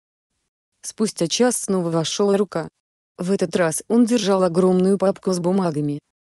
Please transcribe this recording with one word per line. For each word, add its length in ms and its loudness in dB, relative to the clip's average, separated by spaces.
Спустя 440 -4
час 300 0
снова 340 -2
вошел 460 0
Рука. 320 -4
В 140 -2
этот 240 -2
раз 320 0
он 180 4
держал 380 2
огромную 540 2
папку 340 -2
с 80 -2
бумагами. 580 -2